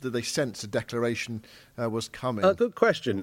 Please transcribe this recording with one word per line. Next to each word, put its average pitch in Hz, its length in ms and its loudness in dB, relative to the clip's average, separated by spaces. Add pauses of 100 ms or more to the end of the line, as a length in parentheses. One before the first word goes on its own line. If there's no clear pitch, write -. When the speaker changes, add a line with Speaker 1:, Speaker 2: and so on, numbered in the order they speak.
Speaker 1:
did 123 140 -4
they 117 80 0
sense 127 420 -2
a - 20 -8
declaration, 117 800 -2 (340)
uh, 117 120 -2
was 113 180 -2
coming? 120 340 -4
Speaker 2:
Uh, 190 120 6
good 233 200 0
question. 131 480 2